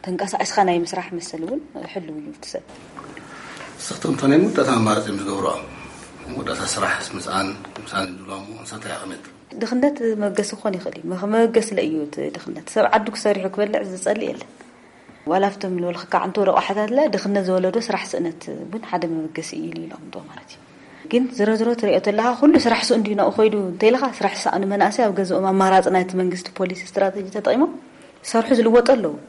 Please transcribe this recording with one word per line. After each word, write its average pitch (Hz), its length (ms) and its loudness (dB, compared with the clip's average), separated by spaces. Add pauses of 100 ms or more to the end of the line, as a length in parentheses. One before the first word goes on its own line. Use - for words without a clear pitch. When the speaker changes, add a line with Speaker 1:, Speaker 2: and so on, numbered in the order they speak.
Speaker 1:
ተንቀሳቒስካ - 640 -2
ናይ 175 140 4
ምስራሕ 180 320 -4
መሰል 170 320 -8
እውን 240 180 -4 (240)
ሕልው 160 320 -10
እዩ 151 120 -12
እቲ 151 180 -16
ሰብ። - 180 -10 (1080)
Speaker 2:
ንሳቶም - 360 -6
እንታይ 139 180 2
ናይ 147 100 8
መወዳእታ 160 340 4
ኣማራፂ 107 320 2
እዮም 98 140 -6
ዝገብሩ? 98 280 -4 (680)
ናይ - 140 -18
መወዳእታ - 380 -6
ስራሕ 95 280 -2 (160)
ምስኣን፣ 95 380 -4 (260)
ምስኣን 95 340 -6
ዝብሎም 95 360 -12 (140)
እንታይ - 340 -12
ይቕመጥ? - 300 -12 (300)
Speaker 1:
ድኽነት 247 460 0 (200)
መገሲ 202 320 -2
ክኾን 208 240 -4
ይኽእል 175 220 -8
እዩ። - 80 -16 (260)
መገሲ 226 400 4
ለ 190 120 0
እዩ 156 180 0
እቲ 147 160 -8 (140)
ድኽነት። 160 380 -12
ሰብ - 200 2
ዓዱ 208 220 2
ክሰሪሑ 202 360 0
ክበልዕ 208 400 -2
ዝጸልእ 190 400 -2
የለን። - 240 -8 (760)
ዋላ 185 200 2
ኣብቶም 196 280 -2
ንበልኽካ 175 440 -4
ዓንቶ 180 280 -2
ረቑሓታት 202 460 2
ለ 254 180 2
ድኽነት 202 360 0
ዝወለዶ 185 360 2
ስራሕ 214 260 -4
ስእነት - 440 -6
እውን 175 340 -10
ሓደ 175 220 -4
መበገሲ 160 480 -6
እዩ 160 120 -6
ኢሉ 165 160 -10
ይቕምጦ 156 400 -16
ማለት - 260 -18
እዩ። - 120 -20 (440)
ግን 240 260 2
ዝሮ 208 240 2
ዝሮ 226 180 2
ትሪኦ 202 280 2
ተለኻ 208 340 2
ኩሉ 294 240 8
ስራሕ 226 240 4
ስኡ 247 120 4
እንድዩ 214 200 2
ናብኡ 196 180 4
ኸይዱ 214 280 4
እንተይለኻ 214 520 4
ስራሕ - 220 -2
ዝሰኣኑ - 320 0
መናእሰይ 202 380 2
ኣብ 208 100 4
ገዝኦም 190 320 0
ኣማራፂ 190 420 6
ናይቲ 185 260 2
መንግስቲ 180 380 -2
ፖሊሲ 185 320 -4
ስትራቴጂ 196 480 -2
ተጠቒሞም 226 380 2 (540)
ዝሰርሑ 226 300 0
ዝልወጡ 233 360 6
ኣለዉ። 180 240 4 (140)